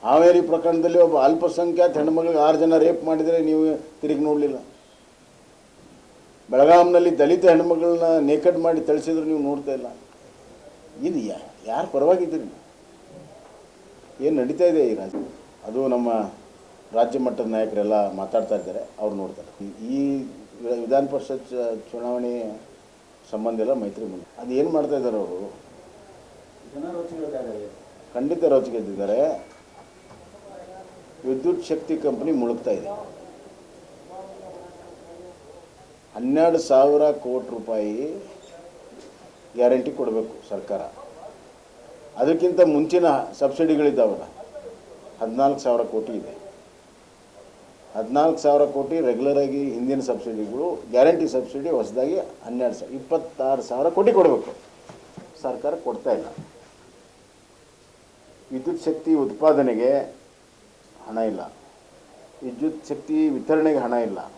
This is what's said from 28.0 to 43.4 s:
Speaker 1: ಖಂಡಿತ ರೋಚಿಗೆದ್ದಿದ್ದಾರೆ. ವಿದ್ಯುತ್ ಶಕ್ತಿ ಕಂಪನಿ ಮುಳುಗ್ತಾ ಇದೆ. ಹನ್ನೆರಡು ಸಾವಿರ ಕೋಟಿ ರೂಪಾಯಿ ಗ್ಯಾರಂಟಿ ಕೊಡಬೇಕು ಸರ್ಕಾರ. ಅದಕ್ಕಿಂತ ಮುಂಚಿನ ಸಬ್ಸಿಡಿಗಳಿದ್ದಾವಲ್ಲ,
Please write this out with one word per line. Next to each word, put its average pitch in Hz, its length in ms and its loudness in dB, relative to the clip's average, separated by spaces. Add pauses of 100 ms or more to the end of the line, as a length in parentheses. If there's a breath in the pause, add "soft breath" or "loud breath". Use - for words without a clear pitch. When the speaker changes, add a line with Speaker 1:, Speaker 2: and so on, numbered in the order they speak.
Speaker 1:
ಖಂಡಿತ 156 300 -2 (120)
ರೋಚಿಗೆದ್ದಿದ್ದಾರೆ. 107 680 -2 (2000)
ವಿದ್ಯುತ್ 151 440 -2
ಶಕ್ತಿ 160 240 -4 (100)
ಕಂಪನಿ 139 280 -2 (100)
ಮುಳುಗ್ತಾ 117 360 -2
ಇದೆ. - 140 -10 (3250)
ಹನ್ನೆರಡು 156 440 2 (100)
ಸಾವಿರ 143 340 6 (220)
ಕೋಟಿ 123 300 -4
ರೂಪಾಯಿ 107 360 -4 (1700)
ಗ್ಯಾರಂಟಿ 123 400 2
ಕೊಡಬೇಕು 110 360 -4 (180)
ಸರ್ಕಾರ. 98 300 -6 (1400)
ಅದಕ್ಕಿಂತ 170 380 0 (140)
ಮುಂಚಿನ 160 340 2 (320)
ಸಬ್ಸಿಡಿಗಳಿದ್ದಾವಲ್ಲ, 139 840 0 (920)